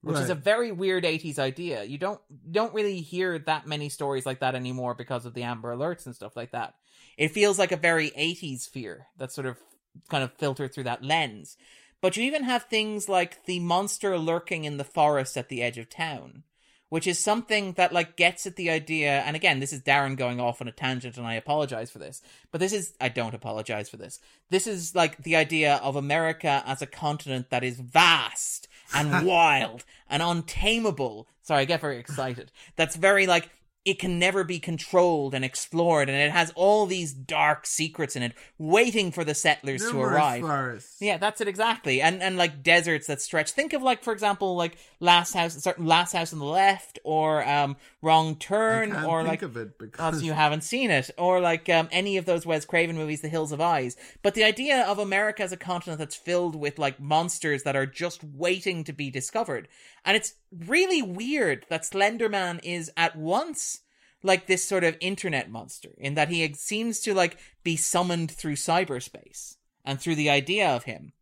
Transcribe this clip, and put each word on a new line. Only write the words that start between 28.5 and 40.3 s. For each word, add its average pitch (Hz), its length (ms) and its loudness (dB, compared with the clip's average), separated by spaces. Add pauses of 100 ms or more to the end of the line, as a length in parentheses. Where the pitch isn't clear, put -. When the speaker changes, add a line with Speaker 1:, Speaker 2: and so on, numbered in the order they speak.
Speaker 1:
and 151 320 2
Speaker 2:
<laughs> - 0 -
Speaker 1:
wild 143 580 4 (240)
and 147 140 0
untamable. 170 1040 0 (140)
Sorry, 143 200 2
I - 20 4
get 156 160 0
very 139 180 -6
excited. 131 540 -8 (240)
That's 160 180 0
very, 190 320 6
like, 170 240 4 (340)
it 190 160 0
can 180 180 -2
never 185 240 2
be 175 160 -4
controlled 165 720 2
and 131 120 -2
explored, 160 640 2
and 139 100 0
it 147 140 4
has 170 240 2
all 202 300 4
these 175 260 -4
dark 151 540 0
secrets 156 500 -4
in 123 80 -4
it, 120 80 -4 (260)
waiting 196 540 4
for 170 100 -4
the 151 100 -2
settlers 139 480 0
to - 120 -2
Speaker 2:
Numerous 131 200 2
Speaker 1:
arrive. - 280 2